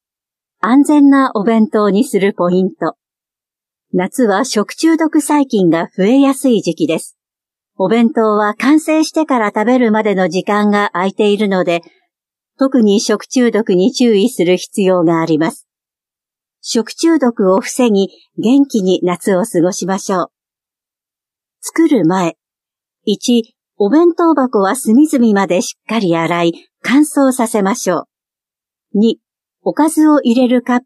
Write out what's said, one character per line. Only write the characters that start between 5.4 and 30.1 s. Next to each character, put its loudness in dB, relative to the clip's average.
菌 0
が -2
増 0
え 2
や 2
す -2
い 2
時 -4
期 -2
で -2
す。 -16
お -2
弁 2
当 0
は 0
完 2
成 0
し -6
て -2
か -2
ら -2
食 -2
べ 2
る 2
ま 0
で -2
の 0
時 -4
間 0
が 0
空 -2
い -6
て 0
い 0
る -2
の -2
で、 -2
特 2
に 2
食 -4
中 0
毒 -2
に 2
注 2
意 2
す -4
る 2
必 -6
要 2
が 0
あ -2
り 0
ま -2
す。 -20
食 -6
中 0
毒 0
を 2
防 -2
ぎ、 0
元 2
気 -2
に 0
夏 -2
を 0
過 -2
ご 2
し -8
ま -4
し -6
ょ -2
う。 -20
作 0
る 2
前。 -2
一、 -2
お -2
弁 2
当 2
箱 0
は 0
隅 2
々 2
ま 0
で 0
し -12
っ -20
か -4
り 0
洗 -2
い、 0
乾 2
燥 0
さ -2
せ -2
ま -2
し -4
ょ -2
う。 -18
二、 0
お -4
か 0
ず 2
を 4